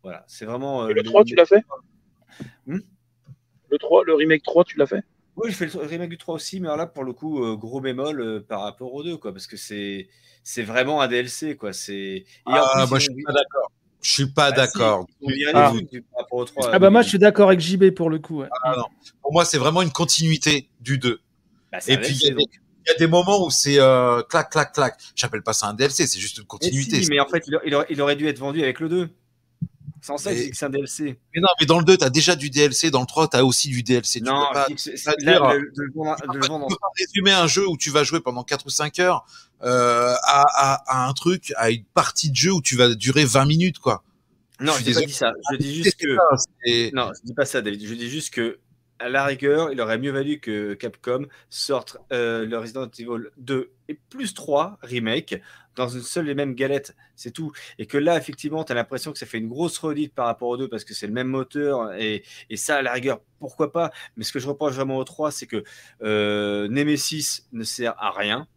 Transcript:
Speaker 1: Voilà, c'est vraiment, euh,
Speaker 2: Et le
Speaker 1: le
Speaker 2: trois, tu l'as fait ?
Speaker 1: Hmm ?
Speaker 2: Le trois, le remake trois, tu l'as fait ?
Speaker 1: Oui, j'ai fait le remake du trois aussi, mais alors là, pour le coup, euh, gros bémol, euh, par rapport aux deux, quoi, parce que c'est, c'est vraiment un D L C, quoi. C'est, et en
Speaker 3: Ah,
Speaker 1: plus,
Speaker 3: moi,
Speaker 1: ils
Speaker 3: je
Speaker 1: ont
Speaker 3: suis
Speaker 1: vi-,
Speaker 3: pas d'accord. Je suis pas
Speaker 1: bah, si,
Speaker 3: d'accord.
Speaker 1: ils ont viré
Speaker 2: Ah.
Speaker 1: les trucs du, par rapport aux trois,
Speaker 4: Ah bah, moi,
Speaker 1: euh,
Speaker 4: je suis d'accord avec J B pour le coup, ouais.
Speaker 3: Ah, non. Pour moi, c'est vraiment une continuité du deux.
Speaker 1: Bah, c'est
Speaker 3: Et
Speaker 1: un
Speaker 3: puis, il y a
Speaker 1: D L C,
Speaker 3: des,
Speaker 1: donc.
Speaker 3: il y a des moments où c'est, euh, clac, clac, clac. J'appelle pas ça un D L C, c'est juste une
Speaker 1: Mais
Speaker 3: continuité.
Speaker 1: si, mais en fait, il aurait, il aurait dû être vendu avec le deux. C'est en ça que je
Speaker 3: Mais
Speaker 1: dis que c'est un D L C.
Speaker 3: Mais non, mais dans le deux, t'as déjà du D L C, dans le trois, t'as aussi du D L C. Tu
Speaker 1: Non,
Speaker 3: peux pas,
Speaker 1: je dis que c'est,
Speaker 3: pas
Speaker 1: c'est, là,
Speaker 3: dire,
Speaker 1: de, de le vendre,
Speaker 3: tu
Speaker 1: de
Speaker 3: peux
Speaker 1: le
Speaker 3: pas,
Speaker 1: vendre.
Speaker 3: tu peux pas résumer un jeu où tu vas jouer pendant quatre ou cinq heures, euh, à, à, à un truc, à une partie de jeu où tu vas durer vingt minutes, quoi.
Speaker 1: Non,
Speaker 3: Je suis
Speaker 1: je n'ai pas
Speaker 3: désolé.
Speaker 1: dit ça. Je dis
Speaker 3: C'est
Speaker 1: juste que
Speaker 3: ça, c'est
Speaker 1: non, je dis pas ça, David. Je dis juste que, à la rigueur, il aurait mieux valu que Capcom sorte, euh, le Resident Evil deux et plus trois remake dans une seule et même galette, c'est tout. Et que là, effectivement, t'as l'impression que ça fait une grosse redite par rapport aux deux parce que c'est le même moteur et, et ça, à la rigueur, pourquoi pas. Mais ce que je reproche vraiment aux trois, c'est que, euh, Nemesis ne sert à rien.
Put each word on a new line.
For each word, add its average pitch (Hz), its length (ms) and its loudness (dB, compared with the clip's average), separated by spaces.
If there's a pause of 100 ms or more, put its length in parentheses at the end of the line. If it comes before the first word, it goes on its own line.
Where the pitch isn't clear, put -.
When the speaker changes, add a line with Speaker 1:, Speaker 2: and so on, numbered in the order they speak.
Speaker 1:
Voilà, 87 260 -16
c'est - 160 -18
vraiment, 127 400 -6
euh, 226 40 -4
Speaker 2:
Et 214 60 0
le - 60 2
Speaker 1:
le - 20 -4
Speaker 2:
trois, 214 220 6
tu 240 100 -2
l'as 170 120 8
fait ? 208 180 6 (1000)
Speaker 1:
Hmm ? 156 120 -8 (920)
Speaker 2:
Le 143 80 0
trois, - 260 4
le 160 100 2
remake 156 280 4
trois, 175 220 4
tu - 140 -6
l'as 143 80 4
fait ? - 160 -4 (340)
Speaker 1:
Oui, 226 120 -6
j'ai 196 60 -4
fait 165 200 -6
le 175 120 -8
remake 170 240 -8
du 170 80 -14
trois - 160 -10
aussi, 185 260 -10
mais 175 80 -6
alors 151 80 -2
là, 165 100 -4
pour 147 180 -10
le 127 80 -6
coup, 147 300 -6
euh, 113 140 -2
gros 117 240 -10
bémol, 135 400 -6
euh, 110 200 -6
par 101 220 -10
rapport 123 300 -12
aux 143 100 -14
deux, 170 140 -10
quoi, 107 160 -12
parce 92 140 -16
que 107 100 -18
c'est, 101 520 -12 (340)
c'est - 200 -10
vraiment 127 380 -2
un 131 80 0
D 120 80 -2
L 123 140 -2
C, 151 260 -8
quoi. 101 160 -10
C'est, 98 220 -12
et 98 320 -10 (200)
en 123 80 -2
Speaker 3:
Ah, 131 280 4
Speaker 1:
plus, 123 80 0
Speaker 3:
moi, 135 80 2
Speaker 1:
ils 135 40 2
Speaker 3:
je 143 80 -2
Speaker 1:
ont - 20 -12
Speaker 3:
suis - 20 -12
Speaker 1:
vi-, 135 100 -12
Speaker 3:
pas 147 80 -6
d'accord. 135 400 -2 (300)
Je - 80 -2
suis 139 160 0
pas 139 240 2
Speaker 1:
bah, 131 160 4
si, 110 120 -6
Speaker 3:
d'accord. 104 280 2 (140)
Speaker 1:
ils 139 60 -8
ont 135 80 -2
viré 143 200 -2
Speaker 2:
Ah. 147 180 8
Speaker 1:
les 113 60 0
trucs 143 120 -8
du, 123 120 -14
par - 180 -10
rapport 123 180 -6
aux 123 60 -2
trois, 123 280 -2
Speaker 4:
Ah - 60 6
bah, 196 120 10
moi, 226 100 8
Speaker 1:
euh, 233 40 6
Speaker 4:
je 233 40 -2
suis 202 100 0
d'accord 202 300 8
avec 185 120 6
J 175 160 0
B 190 140 8
pour 170 200 -2
le 156 80 -2
coup, 151 220 -8
ouais. 131 80 -10 (160)
Speaker 3:
Ah, 127 120 0
non. 120 80 -2 (380)
Pour - 100 -4
moi, 170 120 6
c'est 160 140 0
vraiment 165 240 2
une 165 100 0
continuité 156 760 0 (120)
du 131 180 -2
deux. 123 220 0 (500)
Speaker 1:
Bah, 92 100 -10
c'est - 120 0
Speaker 3:
Et 135 40 4
Speaker 1:
un - 40 0
Speaker 3:
puis, 127 140 -2
il 131 100 -2
y - 20 4
a 139 40 4
Speaker 1:
D 131 40 -6
L - 0 -
C, - 0 -
Speaker 3:
des, - 0 -
Speaker 1:
donc. 143 160 -2 (360)
Speaker 3:
il 170 40 0
y 160 40 6
a 165 40 -2
des 165 80 4
moments 180 400 4
où 143 40 -4
c'est, 143 280 4
euh, 127 460 6
clac, - 260 0
clac, 147 220 0
clac. 131 280 -2 (140)
J'appelle 113 280 -4
pas 110 120 -2
ça 107 140 -2
un 104 60 -6
D 120 100 0
L 143 80 2
C, 143 140 0
c'est 110 140 -4
juste 117 160 -8
une 107 60 -18
Speaker 1:
Mais 101 60 -20
Speaker 3:
continuité. 135 540 -2
Speaker 1:
si, 170 60 0
mais 143 120 2
en 139 80 0
fait, 165 180 -2
il 147 280 -2
aurait, 147 140 2
il 143 140 -2
aurait 143 140 2
dû 147 100 -4
être 131 120 -2
vendu 139 240 -4
avec 131 180 -2
le 160 100 -4
deux. 175 180 -2 (960)
C'est - 60 -14
en 143 60 -6
ça 185 140 -6
que 185 60 -2
je 120 40 -4
Speaker 3:
Mais - 60 -2
Speaker 1:
dis 139 40 -10
que 123 60 -12
c'est 147 100 -6
un 139 40 -4
D 139 100 -4
L 139 80 -8
C. 139 320 -8 (120)
Speaker 3:
Mais 165 80 -2
non, 190 80 4 (120)
mais 156 60 4
dans 160 120 6
le 170 60 2
deux, 185 120 8
t'as 143 140 4
déjà 156 240 4
du 143 160 -6
D 143 120 4
L 139 120 4
C, 165 160 0
dans 131 120 2
le 123 40 -2
trois, 156 220 2
t'as 127 160 4
aussi 127 240 2
du 123 160 -4
D 127 100 2
L 120 100 2
C. - 140 -4
Tu 113 60 -8
Speaker 1:
Non, 139 240 0
Speaker 3:
peux 135 60 -4
pas, 139 100 0
Speaker 1:
je - 20 0
dis 147 80 -4
que - 60 -10
c'est, 131 240 -10
Speaker 3:
pas 151 120 0
Speaker 1:
c'est, 143 80 -8
là, 160 80 6
Speaker 3:
dire, 147 160 6
Speaker 1:
de, 139 100 4
de 143 240 -8
le 135 120 -8
vendre, 151 220 -4
Speaker 3:
tu 151 100 -12
Speaker 1:
de - 0 -
Speaker 3:
peux 131 80 -8
Speaker 1:
le 139 60 -6
Speaker 3:
pas, 135 80 0
Speaker 1:
vendre. 151 180 -4
Speaker 3:
tu 147 80 -2
peux - 60 -10
pas 196 80 -4 (100)
résumer 190 320 0
un 185 160 4
jeu 196 220 2
où 165 80 -2
tu 147 140 -6
vas 147 120 4
jouer 147 160 0
pendant 123 240 -4
quatre 139 240 -6
ou 135 40 -12
cinq 151 280 -4
heures, 180 260 2 (380)
euh, 123 500 4 (120)
à, 143 180 6 (320)
à, 131 300 -2
à 131 40 -2
un 139 40 -2
truc, 175 440 -2
à 113 140 2
une 117 140 -4 (100)
partie 156 380 0
de 127 40 0
jeu 165 160 2
où 175 80 0
tu 131 140 -2
vas 120 220 6
durer 131 280 2
vingt 135 200 4
minutes, 160 340 2
quoi. 110 240 -2 (560)
Speaker 1:
Non, 147 140 0
Speaker 3:
Je 131 100 0
suis - 40 -6
Speaker 1:
je - 20 0
n'ai - 60 2
pas 160 80 2
Speaker 3:
désolé. 156 40 0
Speaker 1:
dit 143 60 -12
ça. 117 200 0 (200)
Je 135 40 -2
dis 139 120 -4
Speaker 3:
C'est 160 160 -4
Speaker 1:
juste - 160 2
que 139 160 0
Speaker 3:
ça, 156 280 4 (200)
c'est 117 300 0
Speaker 1:
non, 120 200 -2
je - 100 -20
dis 120 100 -12
pas 139 100 0
ça, 131 180 -2
David. 104 240 -8
Je 113 80 -10
dis 120 160 -10
juste 147 240 -10
que, 113 240 -4 (400)
à 123 100 -8
la 139 160 0
rigueur, 143 480 0
il 127 80 -6
aurait 113 180 0
mieux 139 120 -4
valu 139 300 -4
que 104 340 -6
Capcom 123 520 -6 (220)
sorte, - 480 -6 (160)
euh, 117 320 -2
le 113 140 -6
Resident 117 300 -10 (100)
Evil 117 380 -10
deux 131 340 -6 (180)
et 151 120 -12 (100)
plus 254 240 -10
trois 160 480 -2
remake 120 580 -6 (340)
dans 123 140 -4
une 123 140 -10
seule 160 260 -6
et 143 60 -4
même 139 200 -4
galette, 135 400 -4 (220)
c'est - 140 -14
tout. 151 200 -10 (280)
Et 110 80 -12
que - 100 -6
là, 160 220 2
effectivement, 151 440 -8
t'as 139 120 -6
l'impression 123 360 -6
que 143 80 -14
ça 131 60 -12
fait 117 140 -10
une 113 100 -6
grosse 151 300 -6
redite 147 360 -6
par 120 120 -2
rapport 117 220 -4
aux 123 100 -4
deux 131 100 -6
parce 113 160 -10
que - 80 -20
c'est 104 140 -10
le 107 80 -6
même 127 140 -4
moteur 131 680 -4
et, 107 280 -6 (280)
et 110 80 -10
ça, 151 180 -2
à 139 60 0
la 123 100 -4
rigueur, 127 280 -4 (200)
pourquoi - 320 -6
pas. 165 180 -2 (260)
Mais 110 80 -12
ce - 80 -8
que 143 60 -6
je 123 80 -8
reproche 143 280 -4
vraiment 135 240 -4
aux 131 60 -4
trois, 151 260 -6
c'est - 160 -12
que, 107 180 -6 (380)
euh, 104 640 -2
Nemesis 143 840 -4
ne 113 120 -8
sert 117 340 -4
à 104 120 -4
rien. 104 360 -4 (100)